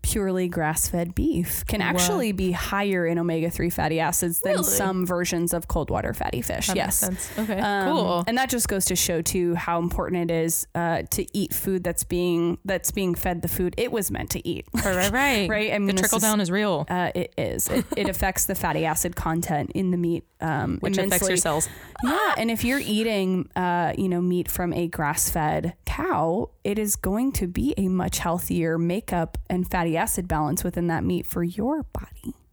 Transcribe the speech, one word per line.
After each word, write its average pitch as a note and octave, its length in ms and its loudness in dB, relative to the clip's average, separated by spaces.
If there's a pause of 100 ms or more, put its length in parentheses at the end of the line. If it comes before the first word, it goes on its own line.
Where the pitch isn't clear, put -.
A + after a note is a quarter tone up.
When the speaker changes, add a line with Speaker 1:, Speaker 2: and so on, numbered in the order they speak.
Speaker 1:
purely F#3 440 0
grass-fed E3+ 640 0
beef - 540 0
can G#3+ 120 0
Speaker 2:
What? - 100 2
Speaker 1:
actually A3+ 420 2
be F#3 220 0
higher F#3+ 520 0
in E3+ 140 2
omega-three E3+ 500 0
fatty D#3+ 300 0
acids E3+ 420 0
than G3 120 0
Speaker 2:
Really? F#3 100 0
Speaker 1:
some F#3+ 420 0
versions F3 480 0
of E3 140 -4
cold D#3+ 240 -2
water - 240 -2
fatty - 260 -4
fish. - 240 -4
Speaker 2:
That F#3 100 0
makes - 120 0
Speaker 1:
Yes. - 100 0
Speaker 2:
sense. F#3 400 -2
Okay, G#3 220 -2
Speaker 1:
Um, G#3 360 2
Speaker 2:
cool. F3+ 300 2
Speaker 1:
and A3+ 100 0
that C4 140 0
just A#3+ 180 0
goes F#3+ 180 0
to F#3 100 0
show E3+ 260 0
too F3 320 0
how E3+ 240 0
important E3+ 540 0
it - 20 2
is, E3 400 0
uh, E3 380 0
to - 160 0 (100)
eat - 160 -2
food F#3 300 -2
that's E3+ 200 -2
being, E3+ 600 0
that's F#3+ 240 -2
being F3+ 240 0
fed F3 300 -2
the F3 40 -4
food F3+ 300 0
it - 140 0
was G#3 180 0
meant - 220 -4
to - 160 -4
eat. - 260 -4
Speaker 2:
Right, G3+ 220 2
right, F#3+ 160 2
right. A#3+ 380 4
Speaker 1:
<laughs> - 20 0
Right? G#3+ 200 0
I G#3 60 2
mean, G3+ 120 2
Speaker 2:
The G3+ 40 2
Speaker 1:
this F#3+ 80 4
Speaker 2:
trickle F#3+ 160 4
Speaker 1:
is, G3 60 4
Speaker 2:
down G#3+ 180 4
is E3+ 80 2
real. F#3 400 2
Speaker 1:
uh, F3+ 240 2
it - 240 -4
is. F#2+ 300 -2
It, - 180 0 (100)
it G3+ 140 0
Speaker 2:
<laughs> F#3 60 -4
Speaker 1:
affects - 300 0
the F#3+ 100 -2
fatty D#3+ 300 0
acid D#3+ 300 -2
content D#3+ 600 0
in F#3 160 2
the F3+ 60 2
meat, E3+ 260 0 (160)
um, D#3+ 400 -2
Speaker 2:
Which G3 180 0
affects F#3+ 240 2
your F#3+ 80 2
Speaker 1:
immensely. F3+ 80 2
Speaker 2:
cells. D#3+ 320 0 (340)
Speaker 1:
Yeah, E4+ 360 2
and A3+ 100 0
if G#3+ 140 -2
you're B3+ 160 2
eating, G#3 760 0
uh, F3 400 2
you F#3+ 140 0
know, F3 100 2
meat F3+ 300 2
from F3 240 -2
a E3+ 140 0
grass-fed D#3 880 0 (100)
cow, A#3 640 0 (140)
it G3+ 160 -2
is G#3 160 0
going A#3 380 0
to - 140 -2
be A3+ 300 -2
a G3 100 2
much F#3 300 0
healthier E3+ 640 0
makeup F3 580 0 (100)
and F3+ 220 0
fatty E3+ 280 2
acid F#3 280 0
balance D3+ 380 0
within F3 240 -2
that E3 160 0
meat F3+ 240 0
for F3 160 -2
your A#3 480 0
body. - 420 -10 (180)